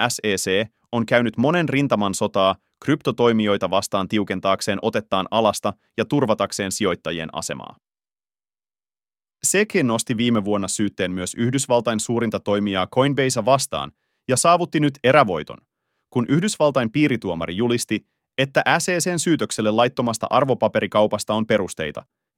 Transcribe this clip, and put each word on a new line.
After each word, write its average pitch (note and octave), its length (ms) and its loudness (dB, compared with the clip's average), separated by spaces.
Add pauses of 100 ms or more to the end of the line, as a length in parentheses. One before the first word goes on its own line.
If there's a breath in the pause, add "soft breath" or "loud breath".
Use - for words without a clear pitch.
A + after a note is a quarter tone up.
S - 140 -6
E G#2 120 0
C G2 320 0 (240)
on A#2 140 -2
käynyt A#2+ 320 2
monen D#3 320 0
rintaman A2 440 0
sotaa F#2+ 420 0 (300)
kryptotoimijoita A2+ 840 0
vastaan F#2+ 380 -2
tiukentaakseen G2 760 -2
otettaan G#2+ 500 -2
alasta G#2+ 420 0 (240)
ja A2 80 0
turvatakseen G#2 640 0
sijoittajien E2+ 640 -4
asemaa. C2+ 420 -10 (1700)
sec G3 400 2
nosti A2+ 340 0
viime A2+ 280 2
vuonna G2+ 220 -2
syytteen F#2+ 440 -2
myös F#2 240 -6
Yhdysvaltain A#2+ 640 0
suurinta A2+ 400 -2
toimijaa G2+ 480 -2
Coinbasea C3 580 0
vastaan F2 460 0 (360)
ja B2+ 100 4
saavutti E3+ 420 2
nyt C#3+ 240 0
erävoiton, G#2+ 540 2 (520)
kun B2 200 -2
Yhdysvaltain C#3+ 640 2
piirituomari F#2 640 -2
julisti, A#2+ 500 -2 (300)
että D3 260 0 (160)
S F3 100 -6
E F3+ 80 0
C:n F3 220 -2
syytökselle A2 520 0
laittomasta A#2+ 580 0
arvopaperikaupasta G#2+ 1040 0
on A2 140 -2
perusteita, F#2 580 -4 (320)